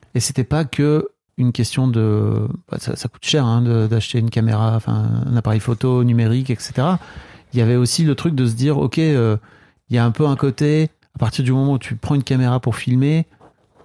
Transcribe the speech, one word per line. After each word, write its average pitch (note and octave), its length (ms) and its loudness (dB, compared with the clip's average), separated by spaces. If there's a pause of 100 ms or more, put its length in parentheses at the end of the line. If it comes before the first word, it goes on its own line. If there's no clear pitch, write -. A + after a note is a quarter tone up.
(160)
Et B2 40 0
c'était - 240 -2
pas D3+ 220 -2
que D3 440 0 (280)
une B2 140 2
question B2+ 380 0
de, G#2+ 580 0 (240)
bah, - 80 -6
ça, - 160 -6
ça - 140 -8
coûte - 160 -16
cher, D3 200 2
hein, A#2 160 2
de, A2+ 260 2
d'acheter A2+ 320 -2
une A2+ 100 0
caméra, A2 480 2
enfin, A2 280 -2 (220)
un B2 80 0
appareil A2 240 0
photo B2 460 0
numérique, A#2+ 440 0
et A#2+ 80 -2
cetera. E3 400 -2 (560)
Il B2 60 0
y - 20 2
avait A#2 140 4
aussi B2 300 2
le C#3+ 100 2
truc E3 200 -2
de C3 100 2
se A2+ 80 2
dire, C#3 240 0
ok, D3 220 -2
euh, B2+ 360 2 (540)
il A#2+ 80 0
y - 20 2
a A#2 60 2
un A#2 60 2
peu D3+ 140 0
un C#3 120 0
côté, D3 520 0 (240)
à - 60 -18
partir A#2+ 240 -2
du B2 80 2
moment C3+ 220 2
où C3+ 40 0
tu A2+ 200 -8
prends - 180 -2
une C#3 80 0
caméra B2+ 380 0
pour A#2+ 160 -4
filmer, C#3 500 0 (580)